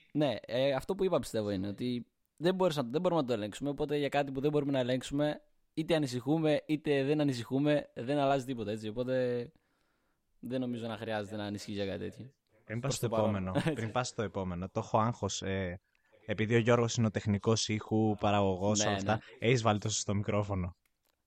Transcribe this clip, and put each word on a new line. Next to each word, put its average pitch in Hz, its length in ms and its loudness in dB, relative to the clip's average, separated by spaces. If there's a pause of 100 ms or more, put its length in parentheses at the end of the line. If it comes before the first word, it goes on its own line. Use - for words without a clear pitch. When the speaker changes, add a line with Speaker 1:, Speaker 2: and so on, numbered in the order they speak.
(120)
Speaker 1:
ναι, 139 280 2
ε, 131 320 0
αυτό 131 220 -2
που 190 100 -2
είπα 175 140 2
πιστεύω 110 320 -2
είναι 95 180 -2
ότι 120 380 -4 (300)
δεν 180 180 2
μπορείς 180 220 2
να, 143 60 0
δεν 123 180 -2
μπορούμε 170 200 2
να 131 60 0
το 123 60 0
ελέγξουμε, 107 380 -4
οπότε 147 260 -2
για 143 120 0
κάτι 139 240 0
που 131 80 -6
δεν 147 100 2
μπορούμε 143 220 2
να 135 60 2
ελέγξουμε, 131 600 0 (340)
είτε 160 200 0
ανησυχούμε, 147 720 2
είτε 143 380 0
δεν 151 160 2
ανησυχούμε, 139 760 2
δεν 127 240 -2
αλλάζει 139 260 2
τίποτα, 117 260 -6
έτσι. 110 180 -6
Οπότε 123 580 -2 (920)
δεν 127 200 -4
νομίζω 120 260 -4
να 113 100 -6
χρειάζεται 107 400 -6
να 104 80 -6
ανησυχείς 104 300 -8
για 98 120 -2
κάτι 95 120 -4
τέτοιο. 98 340 -10 (320)
Speaker 2:
Πριν 113 160 -6
πας 135 100 -4
Speaker 1:
Προς 123 60 -2
Speaker 2:
στο 117 120 -2
Speaker 1:
το 113 140 -2
παρόν. 104 140 2
Speaker 2:
επόμενο, 92 160 -2 (120)
Speaker 1:
<laughs> 160 160 0
Speaker 2:
πριν 113 120 -4
πας 123 160 0
στο - 140 -4
επόμενο, 92 460 -4
το - 120 -4
έχω - 180 2
άγχος, 107 440 0
ε, 95 380 -4 (460)
επειδή 107 280 0
ο 117 40 8
Γιώργος 117 380 4
είναι 113 100 4
ο 107 40 4
τεχνικός 107 580 2
ήχου, 110 520 2
παραγωγός, 101 580 2
Speaker 1:
Ναι, 104 80 2
Speaker 2:
όλα 101 100 2
αυτά. 98 160 0
Speaker 1:
ναι. 110 60 2 (300)
Speaker 2:
Έχεις 123 140 4
βάλει 107 160 4
το 110 100 -4
σωστό - 260 -2
μικρόφωνο; 101 640 -2 (500)